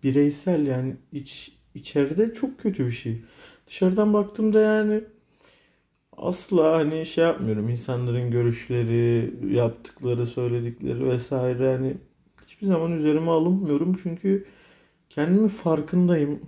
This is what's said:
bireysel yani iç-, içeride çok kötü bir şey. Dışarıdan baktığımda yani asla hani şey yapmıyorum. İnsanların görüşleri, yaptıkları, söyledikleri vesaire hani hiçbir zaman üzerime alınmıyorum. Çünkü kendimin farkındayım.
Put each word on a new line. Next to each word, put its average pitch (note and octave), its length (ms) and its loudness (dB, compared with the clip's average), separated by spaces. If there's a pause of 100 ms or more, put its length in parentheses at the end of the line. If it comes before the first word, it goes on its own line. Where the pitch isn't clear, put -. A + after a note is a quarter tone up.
bireysel D3 640 2
yani C3 300 -2 (160)
iç-, - 400 -14 (220)
içeride D#3+ 600 -2
çok - 260 -8
kötü F#3+ 260 -2
bir A#2+ 60 -4
şey. A#2 300 -8 (440)
Dışarıdan G3+ 460 2
baktığımda G#3 480 2
yani G#3+ 440 2 (1120)
asla F3 600 2
hani D#3+ 300 0
şey E3 180 2
yapmıyorum. A2 440 0
İnsanların B2 640 -4
görüşleri, A#2 1040 0 (200)
yaptıkları, A#2+ 720 -2
söyledikleri A#2+ 840 -4
vesaire B2+ 680 0
hani C3 200 -4 (500)
hiçbir - 200 -12
zaman E3+ 260 2
üzerime D#3 380 2
alınmıyorum. E3 720 2
Çünkü G3 440 -2 (640)
kendimin F#3 400 2
farkındayım. E3 1000 0